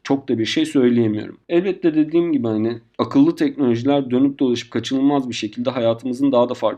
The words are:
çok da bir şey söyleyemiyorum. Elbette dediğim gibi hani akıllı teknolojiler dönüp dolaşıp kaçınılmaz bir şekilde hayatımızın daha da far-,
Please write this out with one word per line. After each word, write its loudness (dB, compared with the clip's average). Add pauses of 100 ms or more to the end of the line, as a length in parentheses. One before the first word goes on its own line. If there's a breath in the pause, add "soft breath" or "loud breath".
çok -2
da 0
bir -2
şey -2
söyleyemiyorum. 0 (120)
Elbette 0
dediğim 2
gibi 0
hani -2 (200)
akıllı 2
teknolojiler 0
dönüp 0
dolaşıp -2
kaçınılmaz 0
bir -8
şekilde -6
hayatımızın -2
daha 4
da -8
far-, -4